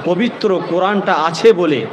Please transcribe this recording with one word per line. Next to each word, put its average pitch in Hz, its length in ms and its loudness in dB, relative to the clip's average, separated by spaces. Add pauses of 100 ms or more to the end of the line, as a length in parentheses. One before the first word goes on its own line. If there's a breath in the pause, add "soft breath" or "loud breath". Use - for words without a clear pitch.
পবিত্র 180 560 -2 (100)
কোরআনটা 185 420 -2
আছে 165 400 4
বলে 151 400 0